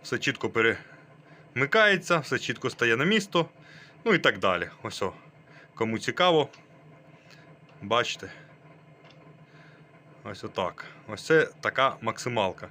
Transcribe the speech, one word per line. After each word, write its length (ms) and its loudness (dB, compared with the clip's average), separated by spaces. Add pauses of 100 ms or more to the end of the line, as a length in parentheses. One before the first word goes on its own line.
Все 160 -4
чітко 320 -4
перемикається, 1700 0
все 200 -2
чітко 320 -4
стає 260 2
на 80 0
місто, 440 0 (560)
ну 100 4
і 40 2
так 200 2
далі. 300 0 (140)
Ось 200 -8
о, 100 -4 (640)
кому 240 -2
цікаво, 500 2 (1300)
бачите. 500 -2 (1900)
Ось 200 -12
отак. 400 -4 (240)
Ось 180 -10
це 220 4 (120)
така 400 2
максималка. 720 -4